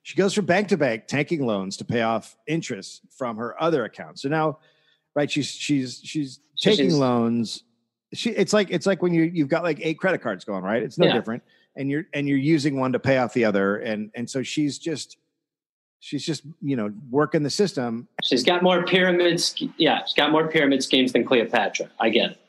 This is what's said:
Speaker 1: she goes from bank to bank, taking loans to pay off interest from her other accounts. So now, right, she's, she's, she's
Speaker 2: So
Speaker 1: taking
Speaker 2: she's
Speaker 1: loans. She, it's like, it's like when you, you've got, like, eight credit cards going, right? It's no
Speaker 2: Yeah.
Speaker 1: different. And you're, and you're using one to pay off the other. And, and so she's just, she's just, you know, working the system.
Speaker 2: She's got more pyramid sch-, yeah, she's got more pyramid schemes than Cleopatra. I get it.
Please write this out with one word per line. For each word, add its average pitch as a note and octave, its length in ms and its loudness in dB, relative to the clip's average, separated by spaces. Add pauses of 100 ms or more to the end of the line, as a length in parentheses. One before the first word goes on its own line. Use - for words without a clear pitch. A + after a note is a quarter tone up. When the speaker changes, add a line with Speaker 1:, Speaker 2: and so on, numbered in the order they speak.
Speaker 1:
she - 140 -14
goes F#3+ 180 2
from G3+ 120 0
bank F#3 240 2
to G3 80 2
bank, A#2 280 0
taking C#3+ 400 -2
loans G2 320 -2
to - 80 -12
pay A#2 160 -2
off A2+ 340 -2 (120)
interest B2+ 540 -6 (100)
from A#2 260 -8
her A#2 240 -8
other D#3+ 220 0
accounts. E2+ 400 -12
So C#3 60 -4
now, D#3 280 0 (560)
right, D3 160 -2
she's, C#3+ 180 -2
she's, C3 560 -4
she's C#3 360 -8 (160)
Speaker 2:
So G3 160 2
Speaker 1:
taking - 160 4
Speaker 2:
she's E3 80 2
Speaker 1:
loans. A#2+ 680 0 (500)
She, - 160 -4
it's G3+ 240 0
like, G#3 180 2
it's E3+ 140 -2
like F#3+ 160 2
when F3+ 120 2
you, E3 100 4
you've E3 260 0
got, E3+ 140 0
like, D#3+ 180 -2
eight D#3+ 180 -4
credit F#3 220 0
cards G2 240 -6
going, F#2+ 180 -6
right? G#2 180 0
It's - 160 -6
no E3+ 100 6
Speaker 2:
Yeah. C#3 60 4
Speaker 1:
different. A2+ 300 -4 (320)
And C#3 140 -6
you're, D3+ 240 -4
and C#3+ 160 -2
you're C#3 80 4
using C#3+ 420 2
one B2+ 140 0
to A#2+ 60 0
pay C3+ 180 2
off B2 160 0
the A#2+ 100 2
other. G2+ 340 2
And, G#2+ 380 -6
and A#2+ 140 -8
so C3+ 140 -4
she's C#3+ 340 -2
just, - 400 -8 (840)
she's - 240 -8
just, D#3 200 -6 (180)
you C#3 160 -2
know, G#2 160 -4 (160)
working D3+ 340 0
the C#3 60 -2
system. A#2+ 580 -2 (160)
Speaker 2:
She's - 200 2
got F3+ 200 4
more F3+ 220 4
pyramid F3 560 4
sch-, - 220 -4 (140)
yeah, C3+ 280 2
she's - 80 -6
got D3 180 4
more D#3 160 4
pyramid C#3 360 2
schemes B2+ 280 2
than A#2 140 2
Cleopatra. A2 640 2 (100)
I A2+ 100 2
get G#2 220 2
it. - 60 -18 (120)